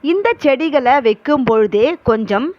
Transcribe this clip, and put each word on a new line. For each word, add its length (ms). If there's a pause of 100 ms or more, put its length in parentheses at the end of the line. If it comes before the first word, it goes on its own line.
(140)
இந்த 160 (140)
செடிகளை 520 (100)
வைக்கும் 440
பொழுதே 360 (240)
கொஞ்சம் 380 (120)